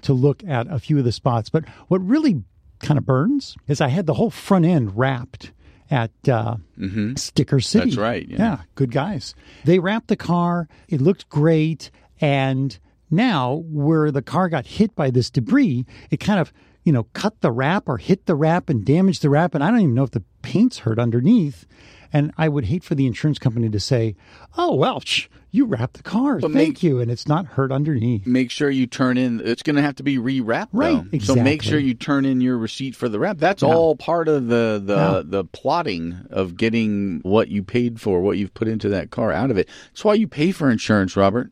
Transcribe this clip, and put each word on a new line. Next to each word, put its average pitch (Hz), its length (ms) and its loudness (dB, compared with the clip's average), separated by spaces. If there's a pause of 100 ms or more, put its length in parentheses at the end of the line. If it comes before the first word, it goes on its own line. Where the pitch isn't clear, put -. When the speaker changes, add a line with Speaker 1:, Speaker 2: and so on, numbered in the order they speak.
Speaker 1:
to 143 120 0
look 131 320 2
at 127 240 -2
a - 100 -4
few 156 200 0
of 127 60 2
the 113 80 0
spots. 117 360 -2
But 160 140 -2 (240)
what 185 180 0
really 226 380 2 (380)
kinda 147 200 0
burns 156 540 0 (140)
is 147 100 0
I 151 80 2
had 180 180 0
the 147 100 0
whole 208 160 0
front 185 340 2
end 123 320 2
wrapped 127 560 -4 (360)
at, 117 220 0 (160)
uh, 113 300 0 (200)
Speaker 2:
Mm-hmm. 104 380 -4
Speaker 1:
Sticker - 460 0
City. - 300 2
Speaker 2:
That's 127 60 -2
right, 104 300 -2
yeah. - 100 -10
Speaker 1:
Yeah, 208 200 0 (180)
good 131 160 -2
guys. 143 420 -4 (300)
They 175 160 4
wrapped 196 300 -2
the 202 80 0
car. 175 500 -2 (220)
It 151 100 0
looked 165 300 0
great. 156 600 2 (340)
And 135 540 0 (320)
now 160 580 0
where 151 440 2
the 135 100 -2
car 175 260 -2
got 156 200 -4
hit - 280 0
by 143 140 0
this 123 220 0
debris, 139 560 0 (240)
it 151 80 0
kind 202 200 0
of, - 140 -2 (300)
you 170 100 4
know, 117 100 2 (100)
cut - 280 -6
the 151 100 2
wrap 139 380 0
or 127 80 -2
hit - 300 -2
the 175 80 2
wrap 160 340 0
and 113 160 -2
damaged 175 380 2
the 151 80 4
wrap. 160 240 2
And 139 80 -2
I 180 80 2
don't 240 80 4
even 143 160 2
know 135 80 2
if 131 80 -4
the 110 120 -4 (180)
paint's - 380 0
hurt 110 200 -2
underneath. 127 640 2 (480)
And 147 240 0
I 160 120 2
would 143 160 0
hate 165 180 -2
for - 100 -6
the 135 120 2
insurance 131 340 -2
company 117 300 0
to 104 100 -2
say, 113 380 0 (400)
"Oh, 339 180 0
well, 147 240 0
sh-, - 280 -4 (220)
you 240 140 2
wrapped 127 320 -4
the - 80 -20
car. 247 360 0
Speaker 2:
But 151 120 0
Speaker 1:
Thank - 40 2 (120)
Speaker 2:
make - 160 -4
Speaker 1:
you. 139 160 2
And 117 100 -2
it's 120 160 -6
not 156 200 0
hurt 135 260 -2
underneath." 123 560 -2
Speaker 2:
make 127 240 0
sure 147 180 -2
you 135 160 0
turn 127 320 0
in. 123 220 0
It's 113 240 -4
gonna 147 180 0
have 143 140 -4
to 139 80 -14
be 139 140 -2
rewrapped, 127 560 -2
Speaker 1:
Right, 262 360 0
Speaker 2:
though. 143 100 -2
So 113 160 2
make 135 260 2
Speaker 1:
exactly. - 80 -4
Speaker 2:
sure 151 100 2
you 131 140 0
turn 139 320 -2
in 131 160 0
your 127 160 0
receipt 117 400 -6
for 127 100 -4
the 104 100 -4
wrap. 175 200 -2
That's 165 260 0
Speaker 1:
Yeah. 143 60 4
Speaker 2:
all 165 260 4
part 165 320 -4
of 143 200 2
the, 113 380 0
the, 101 80 0
Speaker 1:
Yeah. 95 300 2
Speaker 2:
the 92 220 -4
plotting 95 720 -4 (120)
of 95 280 -4
getting 104 680 0
what 101 240 2
you 101 160 -4
paid 120 380 -4
for, 95 180 0
what 92 180 0
you've 98 160 -4
put 113 140 -4
into 110 220 -2
that 92 200 -2
car 113 220 -2
out 104 180 0
of 110 80 0
it. 87 120 0 (240)
That's - 100 -10
why 214 120 4
you 220 120 2
pay 156 240 0
for 147 180 0
insurance, 104 460 0
Robert. 98 360 2